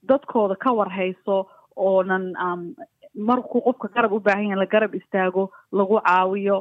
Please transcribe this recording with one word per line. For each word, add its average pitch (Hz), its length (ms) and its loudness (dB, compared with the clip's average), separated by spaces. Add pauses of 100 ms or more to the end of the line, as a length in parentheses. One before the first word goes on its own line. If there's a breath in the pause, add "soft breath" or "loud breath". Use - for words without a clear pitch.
dadkooda 208 560 0
ka 262 160 0
war 202 160 0
hayso, 190 560 -2 (300 soft breath)
oonan, 190 480 2 (180)
um, 175 320 -6 (400)
markuu 240 480 -2
qofka 240 320 -2
garab 233 180 2
u 220 80 0
baahan 208 300 0
yahay 196 80 -2
la 190 80 0
garab 214 280 0
istaago, 190 560 -2 (200 loud breath)
lagu 202 320 2
caawiyo 190 580 2